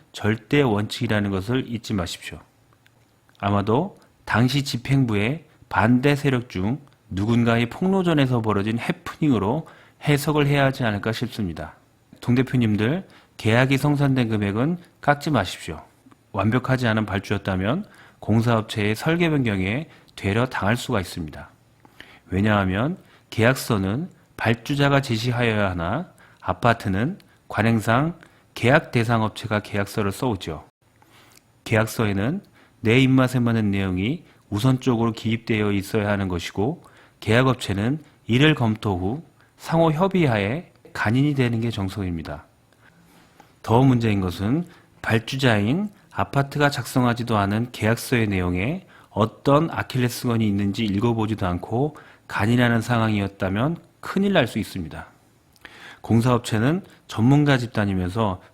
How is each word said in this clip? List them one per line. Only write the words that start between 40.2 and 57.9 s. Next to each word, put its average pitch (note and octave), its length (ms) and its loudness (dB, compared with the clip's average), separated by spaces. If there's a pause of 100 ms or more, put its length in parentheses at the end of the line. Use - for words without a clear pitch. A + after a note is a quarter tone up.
간인이 C3+ 420 2
되는 A#2+ 260 0
게 A#2 100 -2
정석입니다. F2+ 720 -6 (1200)
더 A#2 200 4
문제인 A2+ 380 4
것은 F#2+ 480 -2 (340)
발주자인 B2 840 0 (240)
아파트가 C#3 580 0
작성하지도 A#2+ 640 0
않은 G#2 360 0
계약서의 A2+ 560 0
내용에 F#2+ 580 -2 (240)
어떤 C#3 600 2
아킬레스건이 A#2 760 -2
있는지 G2+ 380 0
읽어보지도 G#2+ 640 0
않고 A2 500 -4 (320)
간인하는 A#2 520 2
상황이었다면 G#2+ 960 -2 (220)
큰일 G3 340 -2
날 C#3+ 120 4
수 A2+ 140 -4
있습니다. - 460 -8 (960)
공사업체는 A#2 800 0 (240)
전문가 C#3 480 4
집단이면서 G2+ 880 -2 (100)